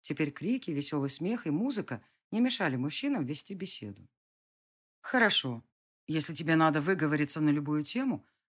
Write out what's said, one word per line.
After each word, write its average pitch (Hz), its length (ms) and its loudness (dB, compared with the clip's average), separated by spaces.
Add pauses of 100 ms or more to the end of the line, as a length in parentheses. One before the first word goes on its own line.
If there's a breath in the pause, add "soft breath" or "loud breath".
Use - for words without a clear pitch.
Теперь 151 300 -2
крики, 202 400 -4
веселый 139 380 -2
смех 196 380 -2
и 156 40 0
музыка 202 520 -2 (280 soft breath)
не 214 100 2
мешали 196 340 2
мужчинам 156 500 -2
вести 151 280 -6
беседу. 135 540 -8 (920)
"Хорошо. 190 640 2 (440)
Если 156 260 0
тебе 160 220 2
надо 160 260 6
выговориться 151 600 2
на 151 80 4
любую 147 340 0
тему, 240 420 -2 (260 soft breath)